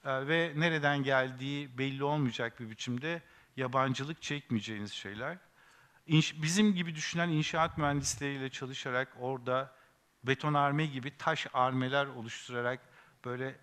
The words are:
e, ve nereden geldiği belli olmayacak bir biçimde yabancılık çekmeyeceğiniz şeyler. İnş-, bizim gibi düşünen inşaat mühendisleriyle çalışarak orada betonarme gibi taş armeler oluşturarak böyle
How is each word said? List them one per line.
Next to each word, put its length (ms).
e, 240
ve 280
nereden 460
geldiği 760
belli 260
olmayacak 560
bir 100
biçimde 520
yabancılık 640
çekmeyeceğiniz 720
şeyler. 460
İnş-, 360
bizim 320
gibi 200
düşünen 340
inşaat 500
mühendisleriyle 680
çalışarak 600
orada 540
betonarme 640
gibi 300
taş 380
armeler 520
oluşturarak 760
böyle 380